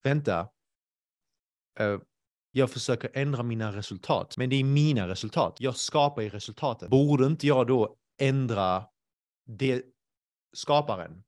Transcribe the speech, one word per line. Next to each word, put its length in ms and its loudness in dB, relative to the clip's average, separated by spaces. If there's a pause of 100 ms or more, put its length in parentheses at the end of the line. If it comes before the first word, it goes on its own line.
vänta, 360 0 (1400)
eh, 180 0 (540)
jag 200 0
försöker 420 -4
ändra 300 -2
mina 320 -4
resultat, 640 -4
men 120 -2
det 60 2
är 80 2
mina 440 2
resultat. 520 -2
Jag 160 -2
skapar 460 0
ju 80 -4
resultatet. 600 -8
Borde 360 6
inte 220 0
jag 200 4
då 280 2 (260)
ändra 640 0 (600)
det 380 -2 (680)
skaparen 760 -2